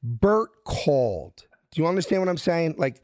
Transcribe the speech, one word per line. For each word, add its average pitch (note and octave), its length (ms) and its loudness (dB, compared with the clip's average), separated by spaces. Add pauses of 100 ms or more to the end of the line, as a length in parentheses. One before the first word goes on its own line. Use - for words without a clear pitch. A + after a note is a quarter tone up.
Burt G3 600 0
called. A#2+ 800 -2 (260)
Do - 100 -6
you D#3+ 60 2
understand F#3 340 0
what F#3 80 0
I'm F3+ 80 0
saying? E3 400 0
Like C3+ 260 -4